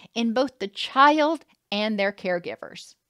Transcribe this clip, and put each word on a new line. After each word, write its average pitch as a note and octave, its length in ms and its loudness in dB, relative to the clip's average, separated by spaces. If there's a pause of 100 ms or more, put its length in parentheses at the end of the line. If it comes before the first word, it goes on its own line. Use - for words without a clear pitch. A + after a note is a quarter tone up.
(140)
in A#3 180 0
both C4 260 -2
the G3 100 -8
child D4 760 2 (260)
and G#3+ 280 -2
their G3+ 140 0
caregivers. - 840 -8 (160)